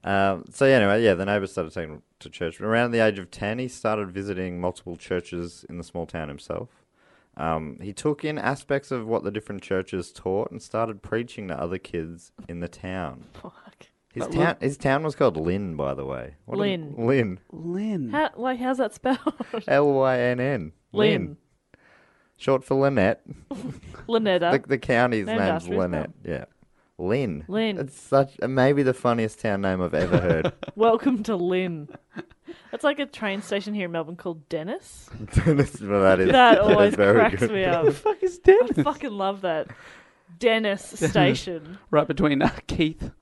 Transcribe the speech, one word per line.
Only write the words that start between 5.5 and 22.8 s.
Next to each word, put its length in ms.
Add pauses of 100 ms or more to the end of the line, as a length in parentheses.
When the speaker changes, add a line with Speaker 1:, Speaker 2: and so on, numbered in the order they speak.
Speaker 1:
in 80
the 60
small 220
town 220
himself. 420 (680)
Um, 440
he 120
took 320
in 120
aspects 540
of 160
what 160
the 80
different 320
churches 480
taught 400
and 100
started 400
preaching 460
to 120
other 180
kids 540 (180)
in 100
the 80
town. 680
Speaker 2:
Fuck. 540 (260)
Speaker 1:
His 120
Speaker 3:
But 80
Speaker 1:
town, 120
Speaker 3:
Lynn 140
Speaker 1:
his 180
town 260
was 120
called 220
Lynn, 380
by 200
the 100
way. 300 (100)
What 120
a 40
Speaker 2:
Lynn. 360
Speaker 1:
Lynn. 420 (120)
Speaker 3:
Lynn. 600
Speaker 2:
How, 240
like, 240
how's 180
that 160
spelled? 400 (180)
<laughs> 160
Speaker 1:
L 260
Y 260
N 200
N. 340 (180)
Speaker 2:
Lynn. 200 (100)
Speaker 1:
Lynn. 160 (1000)
Short 300
for 100
Lynette. 460 (160)